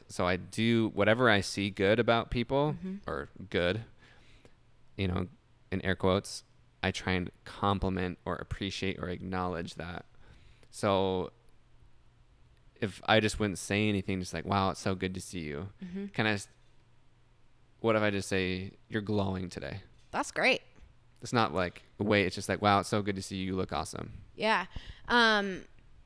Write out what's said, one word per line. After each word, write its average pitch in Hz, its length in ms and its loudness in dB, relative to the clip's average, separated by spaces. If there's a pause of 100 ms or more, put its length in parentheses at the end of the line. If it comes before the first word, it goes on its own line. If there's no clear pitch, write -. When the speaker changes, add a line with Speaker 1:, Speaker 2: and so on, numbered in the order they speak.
Speaker 1:
so - 180 -2
I 90 100 2
do 110 580 2
whatever 113 360 6
I 101 100 6
see 101 300 -2
good 101 300 4
about 117 300 2
people 131 320 0 (160)
Speaker 2:
Mm-hmm. 190 320 -10
Speaker 1:
or 71 180 -6 (220)
good, 90 260 2 (1200)
you 98 120 0
know, 90 120 -2 (500)
in 98 140 0
air 92 100 0
quotes, - 480 0 (400)
I 95 80 2
try - 220 -2
and 90 180 -2 (140)
compliment 95 800 -2
or 90 120 -4
appreciate - 640 -4
or - 80 -4
acknowledge 90 680 -4 (100)
that. 87 200 -10 (680)
So 95 600 0 (1500)
if 101 260 -4
I 110 140 6
just 107 180 0
wouldn't 101 200 0
say 104 300 0
anything, 98 320 0
just 90 140 -8
like, 85 100 -6
"Wow, 98 260 2
it's - 100 -6
so 98 160 0
good 92 180 -4
to 95 60 -8
see 90 200 -10 (100)
you." 76 180 -6 (160)
Speaker 2:
Mm-hmm. 180 220 -10 (100)
Speaker 1:
Can 110 100 0
I 107 60 2
s-, 104 160 -4 (1300)
what 113 140 2
if 107 80 4
I 104 80 4
just 98 180 -2
say, 92 440 0 (160)
"You're 110 140 -4
glowing 98 460 -2
today"? - 280 -8 (340)
Speaker 2:
That's 269 220 -4
great. 254 300 2 (600)
Speaker 1:
It's - 100 -8
not 110 220 2
like, 90 280 -2 (160)
"Wait," 101 280 4
it's 92 80 -2
just - 140 -6
like, 95 120 0
"Wow, 101 200 6
it's 95 80 -4
so 107 140 2
good 101 140 -2
to 95 60 -6
see 98 140 -8
you. 95 160 -4
You - 40 0
look 92 160 -2
awesome." - 400 -6 (220)
Speaker 2:
Yeah. 202 320 0 (420)
Um, 208 540 4 (440)